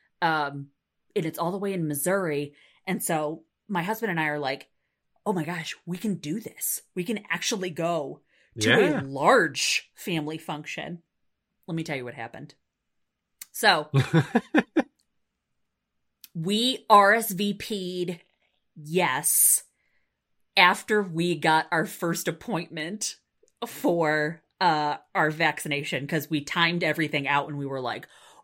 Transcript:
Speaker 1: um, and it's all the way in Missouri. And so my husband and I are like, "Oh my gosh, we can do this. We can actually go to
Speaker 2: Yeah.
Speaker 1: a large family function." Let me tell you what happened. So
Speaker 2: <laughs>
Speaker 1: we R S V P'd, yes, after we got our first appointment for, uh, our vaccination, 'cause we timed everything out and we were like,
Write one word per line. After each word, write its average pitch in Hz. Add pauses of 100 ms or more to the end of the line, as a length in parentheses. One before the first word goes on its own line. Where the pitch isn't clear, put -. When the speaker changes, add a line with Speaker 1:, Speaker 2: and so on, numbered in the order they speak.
(220)
Speaker 1:
um, 143 (440)
and 156
it's 160
all 170
the 202
way 196
in 170
Missouri. 147 (320)
And 180
so 156 (260)
my 180
husband 220
and 170
I 156
are 147
like, 139 (560)
"Oh 208
my 170
gosh, 165 (100)
we 175
can 208
do 156
this. - (140)
We 180
can 220
actually 180
go 160 (380)
to 110
Speaker 2:
Yeah. 277
Speaker 1:
a -
large 147
family 160
function." 156 (640)
Let 160
me 160
tell 156
you 131
what 120
happened. 127 (960)
So 175
Speaker 2:
<laughs> - (1600)
Speaker 1:
we 214
R 208
S 220
V 202
P'd, 180 (560)
yes, 151 (920)
after 196
we 170
got 156
our 165
first 165
appointment 170 (500)
for, 160 (200)
uh, 151 (180)
our 156
vaccination, 151
'cause 156
we 156
timed 170
everything 151
out 143
and 143
we 143
were 135
like, 113 (360)